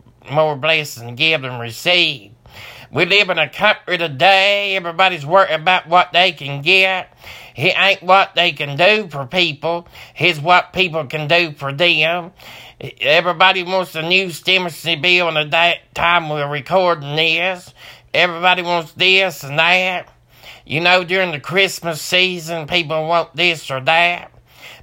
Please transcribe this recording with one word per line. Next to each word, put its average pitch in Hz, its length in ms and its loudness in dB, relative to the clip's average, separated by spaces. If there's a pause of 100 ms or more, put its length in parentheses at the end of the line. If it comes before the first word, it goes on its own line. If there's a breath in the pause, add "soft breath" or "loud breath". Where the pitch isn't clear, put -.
(300)
more 151 260 2
blessings 131 640 -4
give 156 240 0
than 123 180 -8
receive. 147 720 -2 (580 loud breath)
We 170 160 0
live 196 240 2
in 170 80 -2
a 151 100 0
country 190 480 -2
today, 190 800 2
everybody's 170 480 -2
worried 165 280 4
about 160 360 0
what 175 240 2
they 180 200 4
can 143 280 -8
get. 190 560 0 (400 loud breath)
It 165 220 0
ain't 190 240 2
what 185 320 4
they 170 180 2
can 143 240 -6
do 208 320 4
for 139 180 -8
people. 170 640 -2 (280 loud breath)
It's 160 220 0
what 175 340 2
people 165 340 -2
can 151 200 -6
do 170 260 2
for 139 200 -8
them. 170 600 0 (680 loud breath)
Everybody 175 640 2
wants 180 320 -4
a 160 80 -6
new 185 280 0
stimulus 180 520 -2
bill 175 460 0
in 160 60 -2
the 151 100 -2
day, 165 360 0 (140)
time 170 340 0
we're 147 220 -4
recording 151 680 0
this. 170 560 -2 (400 loud breath)
Everybody 175 500 2
wants 170 300 -2
this 185 500 2
and 143 160 -8
that. 180 540 0 (540 loud breath)
You 147 140 -4
know, 180 220 4
during 180 300 -2
the 143 80 -8
Christmas 165 600 -2
season, 170 680 -2
people 156 420 -2
want 170 260 0
this 165 360 -2
or 135 100 -4
that. 170 500 0 (520 loud breath)